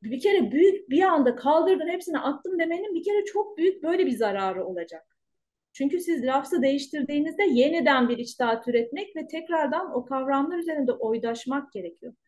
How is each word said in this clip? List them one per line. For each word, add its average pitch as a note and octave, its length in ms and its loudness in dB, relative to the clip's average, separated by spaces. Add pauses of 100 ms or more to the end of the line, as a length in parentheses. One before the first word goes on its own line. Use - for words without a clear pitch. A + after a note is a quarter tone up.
bir A#3 180 -8
kere F4+ 320 2
büyük F#4+ 380 4
bir D#4 120 4
anda D4+ 340 4
kaldırdım, D#4+ 520 2
hepsini F4 300 -4
attım E4+ 400 -4
demenin F4 360 -2
bir E4 100 -4
kere G#4 200 0
çok G4+ 340 -4
büyük F4+ 240 0
böyle E4+ 240 2
bir B3 100 -2
zararı G3 500 -2
olacak. F3 480 -10 (580)
Çünkü C#4+ 280 -2
siz D#4 240 -2
lafzı C4+ 380 0
değiştirdiğinizde D4 840 0
yeniden C#4+ 640 4
bir A#3 100 -2
içtihat A#3 500 -2
üretmek C4+ 480 -2
ve D4+ 100 -8
tekrardan D#4+ 680 -2
o A#3+ 100 -4
kavramlar C#4 540 -2
üzerinde D4+ 340 -2
oydaşmak A#3 800 -4
gerekiyor. F3+ 420 -12 (140)